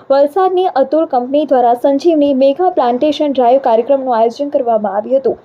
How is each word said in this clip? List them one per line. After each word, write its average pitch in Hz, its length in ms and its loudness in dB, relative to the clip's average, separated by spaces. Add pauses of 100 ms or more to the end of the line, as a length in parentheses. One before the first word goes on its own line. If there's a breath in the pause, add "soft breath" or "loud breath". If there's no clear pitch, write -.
વલસાડની 359 680 0
અતુલ 269 320 0
કંપની 269 400 -2
દ્વારા 247 280 2
સંજીવની 285 600 0
મેગા 277 360 2
પ્લાન્ટેશન 285 680 -2
ડ્રાઈવ 262 260 4
કાર્યક્રમનું 254 540 0
આયોજન 240 340 -2
કરવામાં 226 460 -2
આવ્યું 240 260 -2
હતું. - 220 -2